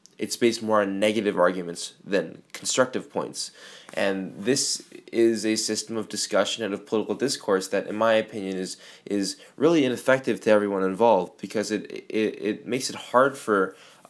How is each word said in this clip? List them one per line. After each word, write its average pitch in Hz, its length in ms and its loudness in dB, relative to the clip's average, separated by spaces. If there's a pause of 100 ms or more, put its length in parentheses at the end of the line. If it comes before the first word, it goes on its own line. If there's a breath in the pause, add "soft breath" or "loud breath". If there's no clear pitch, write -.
(160)
it's - 200 -6
based 113 260 2
more 107 200 2
on 98 180 -2
negative 104 380 2
arguments 90 560 0 (100)
than 90 380 -2 (100)
constructive - 580 -2
points. - 400 -6 (440 loud breath)
And 95 420 -2
this 123 460 -2 (280)
is 113 360 2
a 110 100 0
system 110 400 -4
of 107 120 -6
discussion 104 560 0
and 101 100 -4
of 98 120 -8
political 104 280 0
discourse 101 540 0
that, 98 180 -2
in 104 100 -8
my 113 180 4
opinion, 101 420 -2
is, 92 200 -6 (300 loud breath)
is 98 300 -2 (200 loud breath)
really 156 280 4
ineffective 127 580 0
to 110 80 4
everyone 101 320 4
involved 95 580 2
because 104 300 -4
it, 104 200 -4 (180)
it, 107 320 -2
it 101 260 -4
makes 127 240 -4
it 101 60 -10
hard 135 400 2
for 98 380 0 (360 loud breath)